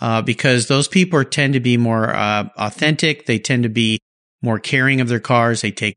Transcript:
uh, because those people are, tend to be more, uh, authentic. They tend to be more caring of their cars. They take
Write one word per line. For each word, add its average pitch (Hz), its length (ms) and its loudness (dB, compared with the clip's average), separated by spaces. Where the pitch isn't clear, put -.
uh, 113 220 -2
because 120 460 0
those 143 200 0
people 180 300 2
are, 135 60 2
tend 139 280 -2
to 135 80 0
be 120 160 2
more, 113 400 0
uh, 104 400 -2
authentic. 151 720 -2
They 113 120 0
tend 123 260 -2
to 117 40 0
be 110 300 0
more 113 160 -2
caring 131 420 0
of 123 80 0
their 117 120 -2
cars. 117 420 2
They 107 80 -2
take 104 260 -6